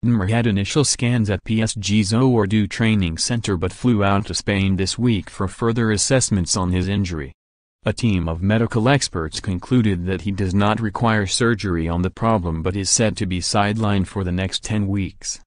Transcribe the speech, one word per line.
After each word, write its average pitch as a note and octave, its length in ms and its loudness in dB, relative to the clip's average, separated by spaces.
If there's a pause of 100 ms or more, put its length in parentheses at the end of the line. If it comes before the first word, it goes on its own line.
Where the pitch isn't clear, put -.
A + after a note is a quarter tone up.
Neymar A2 280 0
had A#2 160 2
initial G2+ 360 2
scans A#2+ 460 0
at F#2+ 160 -2
P A2 160 0
S A2 140 -2
G's G#2 380 2
Ourdu A2 580 2
training G2+ 480 0
center A2 400 -2
but F2 120 -2
flew A2+ 320 0
out G2 260 2
to F#2 60 -6
Spain G2 420 0
this F#2 220 -2
week A2+ 300 0
for - 180 -6
further A2+ 440 0
assessments G#2+ 680 0
on F2+ 160 0
his F2+ 160 2
injury. F2 460 -4 (500)
A A2 80 0
team F#2+ 340 0
of E2 140 -4
medical A2 480 2
experts F#2+ 520 -2
concluded F#2+ 680 0
that F#2 160 -4
he G2+ 80 -4
does F#2+ 240 -2
not G#2 260 2
require A2 460 0
surgery F#2+ 600 0
on E2+ 140 -2
the F2+ 80 0
problem F2 540 -2
but F#2 140 -2
is G2 120 -2
said G#2+ 300 2
to G#2+ 80 -2
be F2+ 140 -2
sidelined G2+ 680 0
for G2 180 -6
the F2+ 80 -2
next F#2+ 320 -4
ten G#2+ 240 -2
weeks. - 580 -4